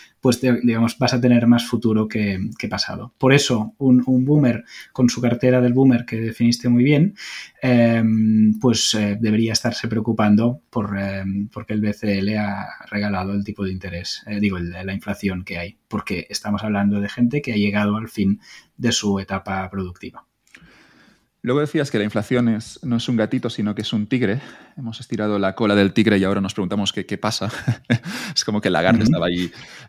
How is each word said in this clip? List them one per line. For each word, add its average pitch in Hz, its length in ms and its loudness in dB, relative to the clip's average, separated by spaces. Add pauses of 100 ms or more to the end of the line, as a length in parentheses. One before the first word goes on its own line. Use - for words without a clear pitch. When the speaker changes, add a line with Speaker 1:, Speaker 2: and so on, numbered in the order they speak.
(200)
Speaker 1:
pues, 123 220 2
de-, 123 220 2
digamos, 113 340 2
vas 127 160 0
a 127 80 0
tener 120 240 4
más 117 220 4
futuro 107 400 0
que, 101 500 -2
que - 100 -6
pasado. - 520 -8
Por 131 120 4
eso, 127 460 2
un, 127 300 4
un 127 180 2
boomer 139 380 2 (280)
con 127 160 4
su 120 140 -4
cartera 123 400 2
del 123 120 4
boomer 127 300 4
que 117 160 -8
definiste 117 480 0
muy 120 160 4
bien, 147 300 4 (480)
em, 110 960 4
pues, 120 360 2
eh, 104 260 0
debería 110 320 0
estarse 117 340 -4
preocupando 110 840 2
por, 101 260 -4
em, 98 520 -4
porque 104 240 -10
el 107 80 -2
B 104 120 -2
C 104 240 -2
L 104 220 -2
ha 101 280 -6 (220)
regalado 101 440 -4
el 101 100 -2
tipo 101 220 -8
de 95 60 -4
interés, 92 540 -10
eh, 104 140 -6
digo, 98 180 0
el, 87 140 -6
la 95 240 -10
inflación 95 480 -6
que 87 160 -10
hay, 87 180 -12 (100)
porque 101 440 -6
estamos 104 320 -4
hablando 101 360 0
de 101 80 -4
gente 123 360 -2
que 123 100 -6
ha 107 40 -4
llegado 104 400 0
al 110 120 -10
fin 101 300 -2 (380)
de 113 140 0
su 101 280 -2
etapa 95 500 -8
productiva. 92 560 -10 (1200)
Speaker 2:
Luego 123 180 0
decías 147 300 -2
que 113 80 0
la 104 40 0
inflación 113 460 0
es, 110 320 -4
no 120 140 -2
es 117 120 -2
un 123 100 0
gatito, 110 340 -2
sino 104 240 -4
que 107 80 -6
es - 100 -6
un 104 140 -2
tigre. 120 340 0 (360)
Hemos 113 220 -10
estirado 107 380 -4
la 98 160 0
cola 104 220 0
del 98 180 4
tigre 104 240 4
y 95 60 2
ahora 98 180 0
nos 95 140 -4
preguntamos 101 360 -2
qué, 98 140 -8
qué 98 140 -8
pasa. 107 320 -4 (380)
<laughs> - 440 -6
Es - 100 -2
como 104 180 -2
que 101 80 0
el 92 40 2
lagarto 92 280 4
Speaker 1:
Ujú. - 20 2
Speaker 2:
estaba 85 240 2
ahí, 87 240 -2 (380)